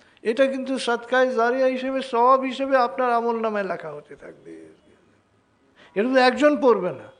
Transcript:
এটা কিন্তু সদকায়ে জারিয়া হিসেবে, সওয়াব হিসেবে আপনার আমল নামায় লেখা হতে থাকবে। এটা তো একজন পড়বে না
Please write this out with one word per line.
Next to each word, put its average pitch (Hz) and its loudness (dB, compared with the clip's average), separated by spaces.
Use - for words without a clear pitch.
এটা 233 0
কিন্তু 262 -4
সদকায়ে 240 0
জারিয়া 247 2
হিসেবে, 262 -4
সওয়াব 254 2
হিসেবে 269 -2
আপনার 254 0
আমল 233 -2
নামায় 214 -2
লেখা 170 -8
হতে 147 -16
থাকবে। 80 -20
এটা 196 0
তো 262 0
একজন 254 4
পড়বে 202 4
না - -16